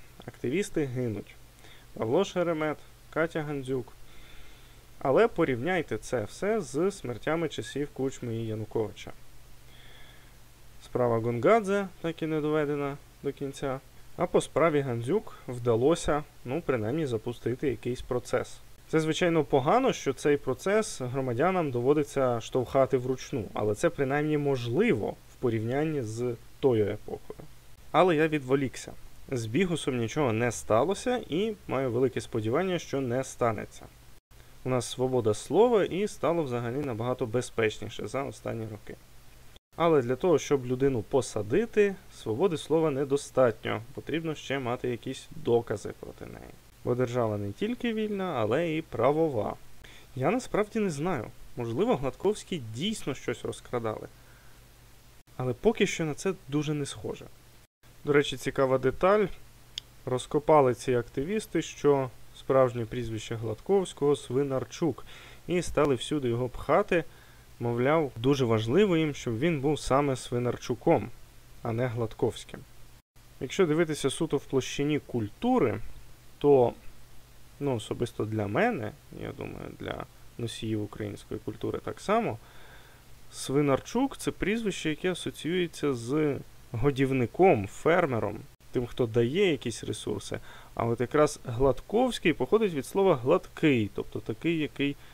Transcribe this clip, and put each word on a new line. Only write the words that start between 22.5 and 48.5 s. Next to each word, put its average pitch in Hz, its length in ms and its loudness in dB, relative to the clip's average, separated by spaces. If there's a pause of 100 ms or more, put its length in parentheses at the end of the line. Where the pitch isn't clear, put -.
вручну, 127 460 -4 (100)
але 107 200 0
це, 165 160 2
принаймні, 147 480 0
можливо 139 760 0 (160)
в - 80 -20
порівнянні 127 640 0
з 117 320 -4 (260)
тою 113 260 6
епохою. - 520 -8 (580)
Але 175 200 6
я 160 120 4
відволікся. 139 640 -2 (380)
З 117 160 -4
Бігусом 151 520 0
нічого 117 340 0
не 117 200 2
сталося 185 760 2
і 208 260 -2 (140)
маю 127 220 0
велике 123 300 2
сподівання, 147 580 0
що 139 220 -4
не 127 240 -2
станеться. - 600 -4 (800)
У 131 40 -4
нас 127 180 0
свобода 127 480 2
слова 202 500 4
і 196 240 -2
стало 165 340 0
взагалі 120 340 -4
набагато 123 500 -2
безпечніше 110 800 -2
за 131 160 -4
останні 117 480 -8
роки. - 260 -14 (800)
Але 156 260 6
для 123 140 0
того, 170 220 4
щоб 135 280 0
людину 127 360 2
посадити, 175 920 2 (200)
свободи 151 420 0
слова 160 340 2
недостатньо. 127 920 2 (120)
Потрібно 156 400 -6
ще 139 240 -4
мати 123 300 -2
якісь 123 420 -6
докази 113 680 0
проти - 260 -12
неї. - 280 -16 (300)
Бо 120 100 0
держава 120 440 0
не 101 140 -4
тільки 233 420 -4
вільна, 202 420 -2
але 156 400 0